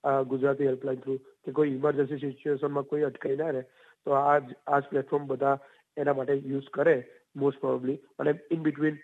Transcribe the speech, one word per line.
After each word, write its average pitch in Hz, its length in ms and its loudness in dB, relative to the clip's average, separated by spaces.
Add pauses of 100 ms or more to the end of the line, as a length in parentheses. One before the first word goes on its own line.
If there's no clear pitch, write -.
અ, 139 180 2
ગુજરાતી 135 460 0
હેલ્પલાઇન 131 300 -2
through, 131 200 -6
કે - 340 -12
કોઈ 147 180 2
ઇમરજન્સી 139 460 0
સિચ્યુએશનમાં 143 680 -4
કોઈ 147 180 -2
અટકાઈ 135 340 -2
ના 156 140 -2
રહે, 131 120 -2 (440)
તો 143 60 0
આ 143 280 4
જ, 139 40 -2 (240)
આ 143 120 4
જ 135 40 -2
પ્લેટફોર્મ 143 440 -2
બધા 135 320 0 (380)
એના 143 160 0
માટે 135 200 -2
યુઝ 139 300 -4 (100)
કરે 143 320 4 (320)
most 139 180 2 (100)
probably. 127 300 0 (240)
અને 147 120 2 (200)
in 165 60 2
between 156 340 0 (120)